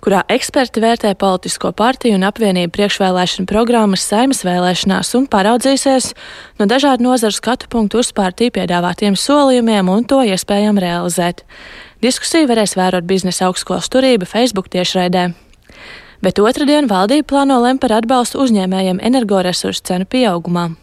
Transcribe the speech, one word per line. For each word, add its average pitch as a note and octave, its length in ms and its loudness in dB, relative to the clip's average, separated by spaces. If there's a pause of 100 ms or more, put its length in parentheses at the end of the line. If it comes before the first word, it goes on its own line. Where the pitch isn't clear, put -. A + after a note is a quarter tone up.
kurā F#3+ 200 2 (100)
eksperti B3 500 -2
vērtē A3+ 340 0
politisko F#3 600 -2
partiju A#3 400 0
un F#3 100 2
apvienību F#3 480 0
priekšvēlēšanu F#3 760 -2
programmas A3 600 2
Saeimas B3+ 400 0
vēlēšanās F3+ 720 0
un C4+ 120 0
paraudzīsies B3 800 2 (480)
no G3+ 100 2
dažādu B3+ 380 2
nozaru A#3 300 0
skatu - 360 -4
punktu A3 300 0
uz - 140 -4
partiju G#3+ 420 -2
piedāvātiem F3+ 580 -2
solījumiem A#3+ 760 2
un A3+ 160 0
to C4+ 160 4
iespējam G3+ 580 0
realizēt. F3 600 -2 (580)
Diskusiju C4 480 0
varēs A3 300 0
vērot F#3 260 0
Biznesa F#3 460 0
augstskolas - 400 -6
Turība B3+ 360 2
Facebook G#3+ 440 -2
tiešraidē. F3+ 580 0 (920)
Bet F#3 160 0
otrdien C#4+ 500 2
valdība G#3 400 2
plāno C#4 320 2
lemt B3+ 220 2
par A3+ 180 2
atbalstu A#3+ 440 0
uzņēmējiem F#3+ 600 0
energoresursu G3 880 -2
cenu F#3 160 -4
pieaugumā. F3 640 -2 (120)